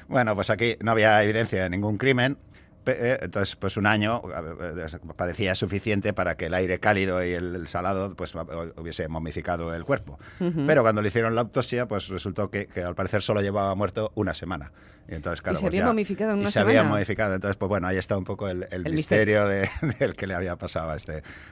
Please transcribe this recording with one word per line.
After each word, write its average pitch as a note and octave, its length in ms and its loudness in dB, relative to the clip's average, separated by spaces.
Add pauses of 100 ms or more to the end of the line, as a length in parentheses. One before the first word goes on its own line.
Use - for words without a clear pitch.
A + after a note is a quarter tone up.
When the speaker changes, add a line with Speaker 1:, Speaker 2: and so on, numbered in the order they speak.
Speaker 1:
Bueno, A2+ 280 2
pues G2+ 160 0
aquí A2+ 300 0
no G#2+ 100 2
había G#2+ 320 8
evidencia G#2+ 400 2
de F2+ 80 0
ningún G#2 260 0
crimen. C3 400 2 (460)
Pe-, B2 300 2
eh, - 80 0
entonces, F#2+ 340 -2
pues G2 220 -4
un G#2 80 2
año, G#2+ 360 2 (400)
eh, E2+ 240 -6 (300)
parecía F#2 400 0
suficiente G2+ 560 0
para F2 240 0
que E2+ 120 -4
el E2+ 60 -2
aire F#2 280 0
cálido F#2+ 420 4
y F2+ 80 0
el, F2 240 -2
el E2+ 140 -8
salado, F#2+ 440 -2
pues, E2 220 -8
hu-, E2 400 -8
hubiese E2 320 -6
momificado E2 680 -4
el E2 120 -8
cuerpo. D#2 340 -4 (220)
Speaker 2:
Ujú. D#3+ 260 0
Speaker 1:
Pero D3+ 140 6
cuando A2 200 4
le G#2 60 2
hicieron A2+ 260 2
la A#2 80 2
autopsia, A#2+ 460 -2
pues G2+ 220 -4
resultó F#2+ 420 -4
que, G2+ 160 -4
que F2+ 160 -6
al F2 100 -4
parecer G2 280 -2
solo G#2 200 2
llevaba G2 320 0
muerto G#2 420 -2
una F#2+ 180 0
semana. E2+ 400 -8 (340)
Y - 80 -10
entonces, E2+ 260 -4
claro, - 140 -2
Speaker 2:
¿Y D3 40 -2
se - 40 -4
Speaker 1:
pues F3+ 80 0
Speaker 2:
había F#3+ 100 0
Speaker 1:
ya, - 60 2
Speaker 2:
momificado G#3+ 440 0
en G3+ 80 0
una G3+ 100 0
Speaker 1:
y - 20 0
se A2+ 80 2
había G#2 160 6
Speaker 2:
semana? G#2+ 140 6
Speaker 1:
momificado. G2+ 460 0
Entonces, G2 200 -2
pues F#2+ 140 -2
bueno, F#2 180 0
ahí F#2+ 100 0
está G2 200 -2
un F#2 80 -4
poco G2 240 -6
el, F2+ 200 -6
el F#2 160 -6
Speaker 2:
El D#3+ 80 -2
Speaker 1:
misterio G#2+ 520 4
Speaker 2:
misterio. - 20 4
Speaker 1:
de, G2 480 0
<laughs> - 40 -8
del A2 180 0
que G2 100 -6
le G2 60 -4
había F2 240 -4
pasado E2 340 -4
a D#2 60 -4
este, D#2 260 -8 (280)